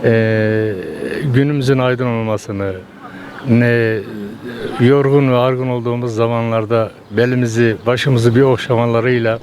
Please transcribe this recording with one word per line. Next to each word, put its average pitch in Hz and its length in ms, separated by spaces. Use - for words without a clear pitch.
e, 110 680
günümüzün 139 460
aydın 127 260
olmasını, 107 680
ne 117 480
yorgun 135 520
ve 123 40
argın 127 340
olduğumuz 120 460
zamanlarda 113 760
belimizi, 117 640
başımızı 120 500
bir 131 60
okşamalarıyla 117 1000